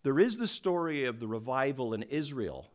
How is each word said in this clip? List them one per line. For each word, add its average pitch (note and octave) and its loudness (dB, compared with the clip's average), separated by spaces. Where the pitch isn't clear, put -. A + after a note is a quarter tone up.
There C#3 4
is A3 6
the A#3+ -2
story E3 0
of A#2 -2
the A#2 -6
revival B2+ 0
in G#2+ -4
Israel C3 -4